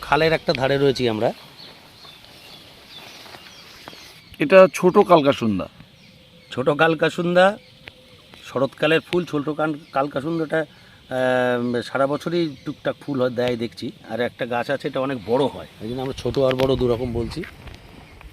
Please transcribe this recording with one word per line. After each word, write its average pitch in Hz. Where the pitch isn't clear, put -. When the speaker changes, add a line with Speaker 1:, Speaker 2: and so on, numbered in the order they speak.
Speaker 1:
খালের 156
একটা 160
ধারে 135
রয়েছি 131
আমরা। 110
Speaker 2:
এটা 190
ছোট 180
কালকাসুন্দা। 135
Speaker 1:
ছোট 131
কালকাসুন্দা, 170
শরৎকালের 147
ফুল। 175
ছোট 147
কান-, 151
কালকাসুন্দাটা, 147
আহ, 127
সারা 135
বছরই 160
টুকটাক 147
ফুল 139
হয়, 127
দেয় 123
দেখছি। 117
আর 113
একটা 120
গাছ 120
আছে, 143
এটা 139
অনেক 131
বড় 131
হয়, 92
এই 107
জন্য 127
আমরা 135
ছোট 123
আর 127
বড় 131
দুরকম 123
বলছি। 117